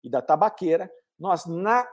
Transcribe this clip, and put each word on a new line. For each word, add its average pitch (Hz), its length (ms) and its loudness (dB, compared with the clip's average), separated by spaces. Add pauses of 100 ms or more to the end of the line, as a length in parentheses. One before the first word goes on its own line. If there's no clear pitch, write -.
e - 60 -14
da 123 140 -2
tabaqueira, 165 680 2 (280)
nós 170 260 -2
na-, 208 480 0